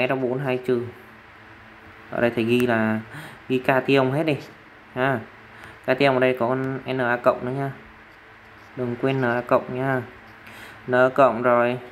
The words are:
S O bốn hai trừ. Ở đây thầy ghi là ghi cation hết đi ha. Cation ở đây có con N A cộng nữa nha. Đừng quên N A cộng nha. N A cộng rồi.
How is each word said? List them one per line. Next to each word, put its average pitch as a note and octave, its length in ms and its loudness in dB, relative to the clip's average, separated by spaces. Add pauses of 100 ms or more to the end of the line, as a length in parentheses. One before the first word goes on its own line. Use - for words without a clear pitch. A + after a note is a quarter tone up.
S - 20 -6
O C3+ 60 0
bốn B2+ 220 -2
hai C3 280 -2
trừ. A#2+ 200 0 (1200)
Ở - 100 -6
đây A#2+ 100 2
thầy A#2+ 140 -2
ghi A#2+ 160 2
là A2 400 0 (480)
ghi C3 100 0
cation C3 540 2
hết D3 100 0
đi D#3 140 0 (580)
ha. B2+ 240 0 (680)
Cation C3+ 280 2
ở B2+ 60 2
đây B2+ 200 4
có A#2 80 0
con C3 300 -4 (140)
N C3 60 -4
A A#2+ 180 0
cộng B2 300 0
nữa B2+ 60 -4
nha. C#3 180 -4 (1040)
Đừng A#2+ 260 -4
quên C3+ 180 0
N B2+ 40 0
A A#2+ 220 0
cộng B2+ 300 0
nha. C3 260 -2 (840)
N B2+ 80 0
A B2+ 140 6
cộng B2+ 340 4
rồi. B2 360 2 (140)